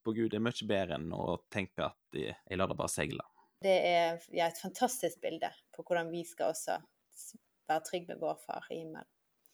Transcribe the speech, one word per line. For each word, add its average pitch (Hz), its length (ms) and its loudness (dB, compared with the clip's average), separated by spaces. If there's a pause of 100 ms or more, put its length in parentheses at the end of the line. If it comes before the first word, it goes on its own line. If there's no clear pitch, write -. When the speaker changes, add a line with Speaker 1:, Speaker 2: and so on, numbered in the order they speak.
Speaker 1:
på 113 100 2
Gud 110 220 2
er 110 80 2
mye 113 240 0
bedre 90 320 2
enn 80 160 -4
å 90 240 0 (100)
tenke 92 380 -2
at, - 100 -8 (160)
eh, - 220 -4
jeg 92 240 -4
lar 95 100 4
det - 80 -2
bare - 140 0
seile. 76 320 -2 (400)
Speaker 2:
Det 190 120 6 (120)
er, 170 320 4 (160)
ja, 170 140 4
et 165 100 -10
fantastisk - 600 0
bilde - 260 -4 (260)
på 170 120 -12
hvordan 165 260 0
vi 175 160 -4
skal - 240 0
også - 240 -4 (400)
s-, - 220 -16 (320)
være 160 180 0
trygg 175 220 -4
med - 100 -10
vår 156 240 -2
far - 260 -8
i 165 120 -6
himmelen. 160 260 -12 (460)